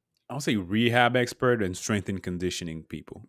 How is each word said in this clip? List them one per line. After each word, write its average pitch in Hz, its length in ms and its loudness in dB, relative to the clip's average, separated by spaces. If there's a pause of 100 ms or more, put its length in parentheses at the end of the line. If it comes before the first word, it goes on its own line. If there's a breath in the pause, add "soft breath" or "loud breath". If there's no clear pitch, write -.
(280)
I 123 60 -10
would 143 80 -8
say 131 140 0
rehab 117 600 4
expert 120 460 2
and 92 140 -2
strength 101 320 -2
and 95 140 -4
conditioning 87 600 -4
people - 460 -14